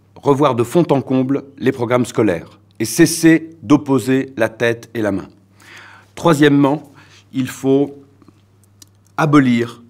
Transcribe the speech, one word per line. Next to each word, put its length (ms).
revoir 400
de 80
fond 280
en 100
comble 440
les 160
programmes 320
scolaires 560
et 60
cesser 680
d'opposer 760
la 140
tête 420
et 80
la 120
main. 160
Troisièmement, 760
il 160
faut 540
abolir 720